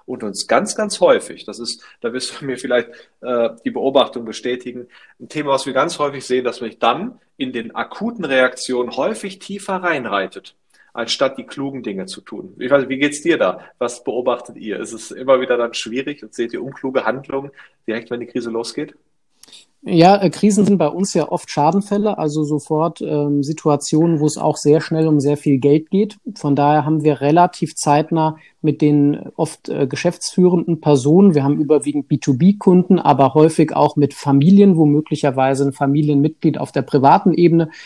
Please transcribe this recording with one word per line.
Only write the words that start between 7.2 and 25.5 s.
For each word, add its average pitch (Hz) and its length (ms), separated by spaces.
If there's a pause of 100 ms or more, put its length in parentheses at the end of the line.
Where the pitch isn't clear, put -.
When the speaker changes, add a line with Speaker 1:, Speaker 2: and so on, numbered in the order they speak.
Speaker 1:
in 127 160
den 117 220
akuten 202 500
Reaktionen 127 720
häufig 190 420
tiefer 196 380
reinreitet, 113 800 (380)
anstatt 131 420
die 113 80
klugen 135 380
Dinge 95 240
zu - 160
tun. - 360
Ich 123 120
weiß, 139 180
wie 131 100
geht's - 220
dir 165 160
da? - 240 (180)
Was - 240
beobachtet 123 540
ihr? 107 240
Ist 110 140
es - 160
immer 131 320
wieder 123 160
dann 117 160
schwierig 135 480
und 110 120
seht 117 200
ihr - 80
unkluge 131 420
Handlungen 135 460 (360)
direkt, 110 240
wenn 120 100
die 117 60
Krise 117 240
losgeht? 117 440 (920)
Speaker 2:
Ja, 190 380
äh, 175 80
Krisen 202 340
sind 202 140
bei 165 80
uns 175 260
ja 156 160
oft - 220
Schadenfälle, 202 640
also 151 280
sofort, 151 560
ähm, 147 420
Situationen, 156 800
wo 151 60
es - 120
auch 151 180
sehr 151 240
schnell 160 280
um 151 100
sehr 143 180
viel 143 220